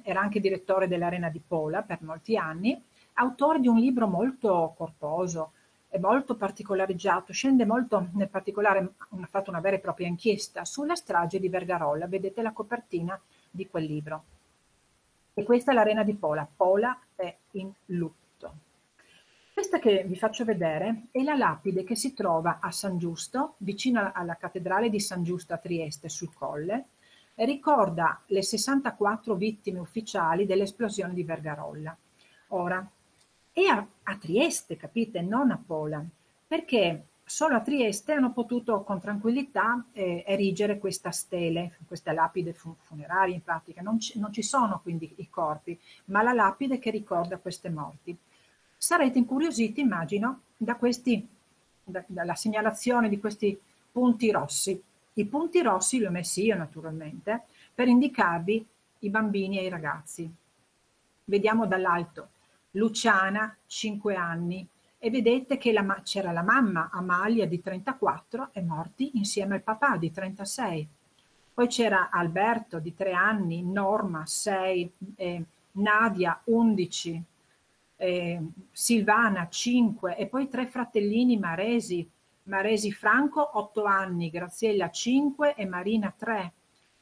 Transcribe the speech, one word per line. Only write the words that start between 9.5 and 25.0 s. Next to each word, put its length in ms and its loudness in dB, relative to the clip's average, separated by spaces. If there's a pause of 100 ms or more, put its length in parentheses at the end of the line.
una 100 -4
vera 160 2
e 20 -6
propria 300 -4
inchiesta 560 -2
sulla 320 -4
strage 420 -2
di 100 0
Vergarolla, 600 -2
vedete 340 -4
la 100 -4
copertina 640 -6 (300)
di 200 -10
quel 160 -4
libro. 400 -8 (1080)
E 120 -4
questa 260 4
è 40 4
l'Arena 280 4
di 120 0
Pola, 400 -2
Pola 440 2 (160)
è 200 -8 (180)
in 180 -8 (160)
lutto. 680 -8 (1000)
Questa 240 0
che 260 4
vi 120 -4
faccio 280 -4
vedere 680 -2
è 100 0
la 140 0
lapide 480 0
che 100 -4
si 180 -4
trova 480 0
a 120 -6
San 260 -4
Giusto, 600 -4
vicino 540 0
alla 220 -4
cattedrale 560 -2
di 80 0
San 240 -2